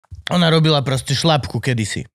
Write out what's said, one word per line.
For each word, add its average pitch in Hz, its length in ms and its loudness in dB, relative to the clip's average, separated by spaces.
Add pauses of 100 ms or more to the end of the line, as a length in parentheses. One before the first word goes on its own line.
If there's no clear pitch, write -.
(280)
ona 175 200 2
robila 156 340 4
proste 131 320 -4
šlapku 151 440 0
kedysi. 117 460 -4 (120)